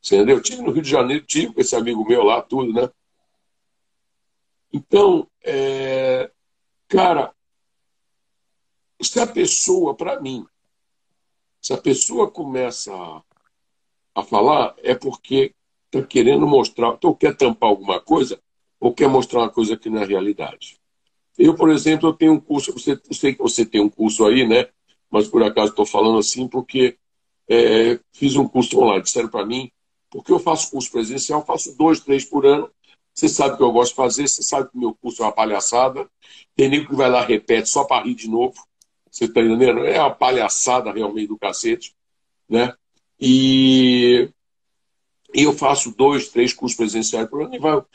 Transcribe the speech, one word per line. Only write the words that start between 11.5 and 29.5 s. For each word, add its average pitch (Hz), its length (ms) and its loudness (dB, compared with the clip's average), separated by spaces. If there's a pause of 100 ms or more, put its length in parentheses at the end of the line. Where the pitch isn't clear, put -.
se - 120 -8
a 131 40 -6
pessoa - 540 -2
começa 127 600 -8
a, 85 300 -16 (920)
a 101 80 -6
falar, 120 560 0
é 127 160 0
porque 135 580 -4 (380)
tá 131 100 -4
querendo 143 460 2
mostrar, 120 560 0
ou 170 120 2
quer 143 220 0
tampar 117 320 2
alguma 95 300 -2
coisa, 147 420 -2 (380)
ou 120 140 0
quer 147 140 2
mostrar 127 340 0
uma 110 100 -2
coisa 110 260 -2
que - 100 -14
não 110 140 -4
é 101 40 -2
realidade. 95 760 -6 (580)
Eu, 151 180 6
por 160 140 2
exemplo, 156 400 2
eu 156 40 -2
tenho 160 200 4
um 147 60 2
curso, - 340 -6
você, - 200 -4
eu - 200 -10
sei 139 220 -2
que - 60 -12
você 117 240 -2
tem 110 160 0
um 104 80 2
curso 107 360 0
aí, 120 220 4
né? 117 200 2 (440)
Mas 107 160 2
por 117 160 2
acaso 104 320 0
tô 104 100 0
falando 110 320 0
assim 123 300 -4
porque, 127 500 -2 (500)
é, 117 520 4 (140)
fiz 139 220 -2
um 139 120 2
curso 127 320 0
online. 101 240 2
Disseram 113 260 -4
pra 101 160 -6
mim, 123 240 -8 (400)